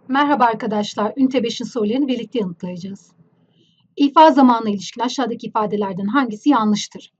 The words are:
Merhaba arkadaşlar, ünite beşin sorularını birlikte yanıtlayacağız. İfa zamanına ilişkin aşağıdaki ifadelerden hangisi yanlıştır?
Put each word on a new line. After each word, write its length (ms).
Merhaba 360
arkadaşlar, 720
ünite 260
beşin 220
sorularını 440
birlikte 300
yanıtlayacağız. 760
İfa 340
zamanına 400
ilişkin 300
aşağıdaki 460
ifadelerden 600
hangisi 420
yanlıştır? 720